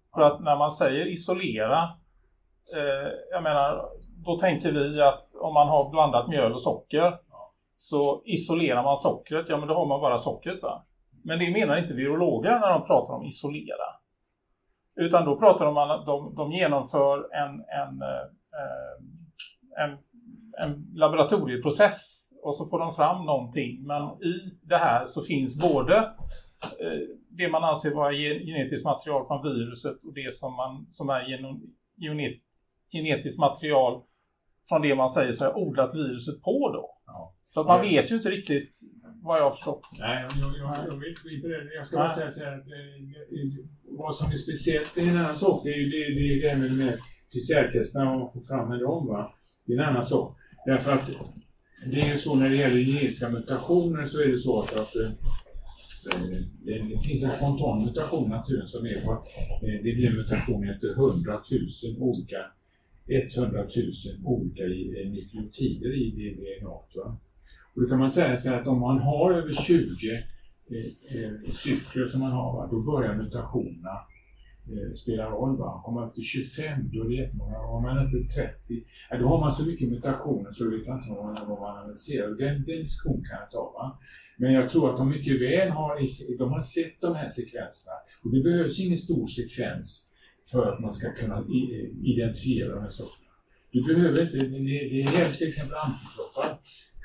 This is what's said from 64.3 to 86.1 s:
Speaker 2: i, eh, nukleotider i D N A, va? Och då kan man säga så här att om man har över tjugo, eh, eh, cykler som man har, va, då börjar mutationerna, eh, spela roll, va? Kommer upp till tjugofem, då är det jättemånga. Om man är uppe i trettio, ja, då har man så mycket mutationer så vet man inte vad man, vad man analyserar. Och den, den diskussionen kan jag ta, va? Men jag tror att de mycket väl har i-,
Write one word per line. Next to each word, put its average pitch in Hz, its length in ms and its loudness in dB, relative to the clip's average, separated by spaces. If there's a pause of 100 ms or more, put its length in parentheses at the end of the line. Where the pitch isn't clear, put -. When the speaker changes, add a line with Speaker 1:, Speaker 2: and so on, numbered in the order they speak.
Speaker 2:
i, 92 400 -4
eh, 98 80 -6
nukleotider 110 840 -6
i 120 180 -2
D 104 500 -8
N 104 60 -10
A, - 140 -14 (140)
va? 117 220 -10 (580)
Och 120 60 0
då 123 80 2
kan 131 100 4
man 135 120 4
säga 135 260 4
så 131 120 -2
här 120 120 0
att 135 60 -6
om 127 120 4
man 131 200 4
har 151 340 4
över 156 200 0
tjugo, 110 580 2 (600)
eh, 113 520 -8
eh, 107 280 -8
cykler - 560 -2
som 131 140 -2
man 131 100 0
har, 123 220 -2
va, - 180 -6
då 113 80 0 (120)
börjar 113 240 0
mutationerna, 92 760 -6 (760)
eh, 101 280 -10
spela 110 340 -4
roll, 131 280 -2
va? - 280 -6
Kommer 117 200 -4
upp - 100 -12
till 113 80 -8
tjugofem, 135 720 -4
då 110 100 -4
är 113 60 -2
det 123 60 0
jättemånga. 107 440 -4
Om 113 240 -4
man 131 140 0
är 131 100 2
uppe 127 100 0
i 117 100 -2
trettio, - 560 -6 (260)
ja, 123 80 -4
då 120 100 4
har 160 120 6
man 147 120 2
så 156 140 -2
mycket 139 240 -2
mutationer 120 640 -4
så 117 180 -2
vet 110 180 -6
man 131 100 -6
inte 117 120 -10
vad 104 160 -8
man, 107 240 -10
vad 101 100 -6
man 101 180 -10
analyserar. 104 540 -6
Och 107 60 -8
den, 143 180 0
den 139 100 -4
diskussionen 156 600 -4
kan - 140 -12
jag - 120 -16
ta, - 200 -6
va? - 280 -10 (380)
Men 131 160 4
jag 131 160 6
tror 143 220 4
att 123 60 -4
de 135 120 2
mycket 135 320 0
väl 175 280 4
har 151 340 -2
i-, 127 340 -4